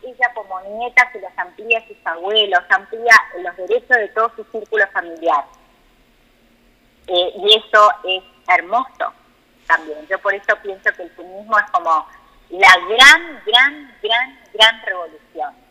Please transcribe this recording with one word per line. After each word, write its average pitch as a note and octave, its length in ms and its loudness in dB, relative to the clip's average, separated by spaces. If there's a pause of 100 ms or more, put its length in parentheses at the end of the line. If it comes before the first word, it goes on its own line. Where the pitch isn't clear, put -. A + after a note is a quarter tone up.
ella B3 320 -4
como F#3+ 260 -12
nieta A#3 500 -2
se G#3+ 80 -16
los G3 180 -14
amplía G#3+ 420 -6
a A3 80 -12
sus G#3 180 -20
abuelos, F#3 640 -2
amplía A3 460 2 (240)
los F3 180 -10
derechos A#3+ 400 0
de G#3 120 -2
todo A3+ 260 -2
su G#3+ 160 -16
círculo G#3 420 -4
familiar. E3 500 -4 (1600)
Eh, F3+ 280 -2
y G3+ 220 4
eso G#3+ 340 4 (120)
es F#3 200 -6 (240)
hermoso F3+ 640 -2 (540)
también. D#3 420 -4
Yo F#3+ 120 -4
por G3 160 -2
eso G3+ 260 -2
pienso G3 340 -6
que F#3 80 -14
el E3+ 80 -14
feminismo G3+ 460 -6
es G3+ 140 -2
como E3 340 0 (460)
la F#3 220 4 (140)
gran, C#4+ 580 4
gran, C4 560 0
gran, A#3+ 380 -4 (140)
gran A3 320 2
revolución D#3+ 680 -10 (180)